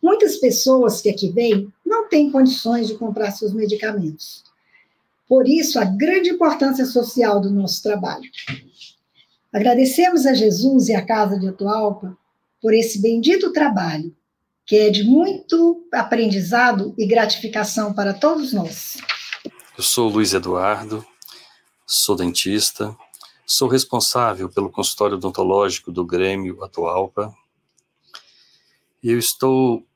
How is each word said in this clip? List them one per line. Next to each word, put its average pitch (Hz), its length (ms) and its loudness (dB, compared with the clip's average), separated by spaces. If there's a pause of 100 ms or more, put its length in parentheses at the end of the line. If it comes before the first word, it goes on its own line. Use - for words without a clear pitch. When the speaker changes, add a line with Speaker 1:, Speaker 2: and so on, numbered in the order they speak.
Speaker 1:
Muitas 370 360 4
pessoas 254 600 2
que 208 100 0
aqui 190 200 -2
vêm 202 420 0 (140)
não 427 240 -2
têm 294 220 4
condições 240 560 2
de 214 80 -6
comprar 214 360 -4
seus 202 220 -6
medicamentos. 208 880 -4 (840)
Por 262 200 4
isso, 294 320 2
a 214 40 2
grande 320 460 0
importância 277 560 0
social 233 540 0
do 196 120 -2
nosso 196 320 -2
trabalho. 208 440 -6 (1300)
Agradecemos 262 720 4
a 269 80 4
Jesus 220 560 2
e 220 60 2
à 185 100 -2
Casa 202 320 0
de 190 100 -4
Atualpa 202 720 -4 (420)
por 220 140 2
esse 226 260 2
bendito 233 540 2
trabalho, 175 640 -2 (500)
que 214 100 2
é 214 140 6
de 202 140 0
muito 339 920 2
aprendizado 214 1040 0
e 220 80 0
gratificação 214 880 0
para 202 200 -2
todos 302 380 0
nós. - 460 -6 (800)
Speaker 2:
Eu 120 60 -10
sou 113 260 0
Luiz 104 240 0
Eduardo, 98 720 -2 (800)
sou - 300 0
dentista, 101 840 -4 (480)
sou - 220 0
responsável 117 840 -2
pelo 98 220 -4
consultório 101 460 -4
odontológico 95 760 -2
do 87 140 -6
Grêmio 92 580 -4
Atualpa. 95 680 -6 (1700)
E 117 80 0
eu 120 80 2
estou 131 680 0 (100)